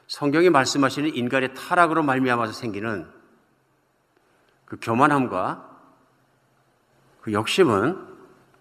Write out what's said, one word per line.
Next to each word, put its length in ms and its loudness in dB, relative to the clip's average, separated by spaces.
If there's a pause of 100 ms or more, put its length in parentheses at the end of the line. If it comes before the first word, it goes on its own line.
성경이 440 2
말씀하시는 640 0
인간의 400 -2
타락으로 480 0
말미암아서 500 0
생기는 560 -8 (1600)
그 140 -14
교만함과 880 0 (1500)
그 100 -6
욕심은 840 0 (460)